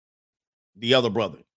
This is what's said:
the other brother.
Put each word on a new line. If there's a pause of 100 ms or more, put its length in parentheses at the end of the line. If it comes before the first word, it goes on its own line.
(760)
the
other
brother. (180)